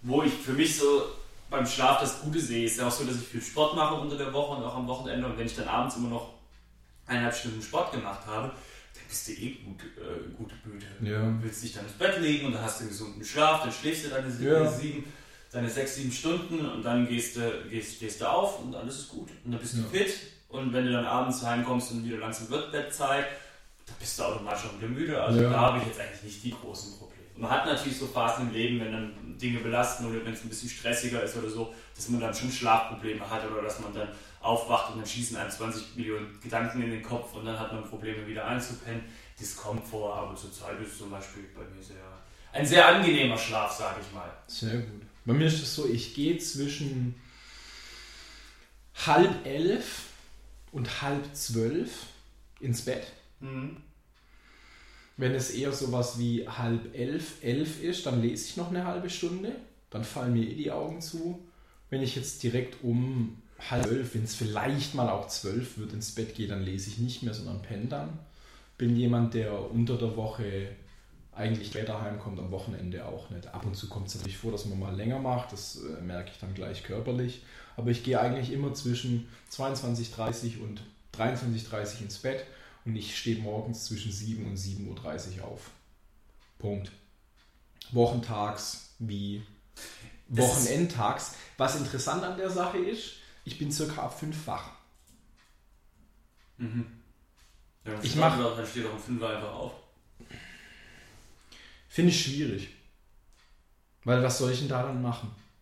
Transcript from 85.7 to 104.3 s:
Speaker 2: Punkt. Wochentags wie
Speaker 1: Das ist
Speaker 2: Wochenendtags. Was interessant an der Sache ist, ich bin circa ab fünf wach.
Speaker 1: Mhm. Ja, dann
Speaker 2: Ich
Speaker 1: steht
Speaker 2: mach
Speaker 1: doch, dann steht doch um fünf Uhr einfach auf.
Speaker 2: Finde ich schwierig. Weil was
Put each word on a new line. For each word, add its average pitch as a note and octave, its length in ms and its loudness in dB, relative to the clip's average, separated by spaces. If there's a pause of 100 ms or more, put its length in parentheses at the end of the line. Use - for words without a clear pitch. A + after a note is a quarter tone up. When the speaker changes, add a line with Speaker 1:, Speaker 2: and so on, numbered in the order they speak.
Speaker 2:
Punkt. G2+ 320 -4 (1000)
Wochentags A#2 1080 2
wie G2+ 420 -2 (840)
Speaker 1:
Das B2 180 6
ist B2 60 8 (160)
Speaker 2:
Wochenendtags. C3 680 2 (220)
Was C3+ 200 4
interessant C#3+ 460 0
an F#3 140 -4
der F#3+ 120 0
Sache F3 280 0
ist, G3+ 360 -2 (320)
ich - 120 -8
bin D3 140 -2
circa D3+ 320 -2
ab - 160 -6
fünf D#3 280 -6
wach. - 240 -6 (1900)
Speaker 1:
Mhm. A#2 280 -2 (1000)
Ja, G#2+ 80 -6
dann G#2+ 100 -6
Speaker 2:
Ich A#2+ 80 0
Speaker 1:
steht D3+ 100 4
Speaker 2:
mach D#3+ 160 6
Speaker 1:
doch, A#2 180 2
dann A2+ 120 -4
steht A#2+ 180 -4
doch G#2+ 80 -4
um G#2+ 60 -8
fünf A#2 220 -2
Uhr A2 80 -2
einfach G#2+ 240 -4
auf. - 180 -8 (2250)
Speaker 2:
Finde E3+ 240 8
ich - 120 4
schwierig. C3+ 460 -2 (1300)
Weil B2 200 6
was B2 160 4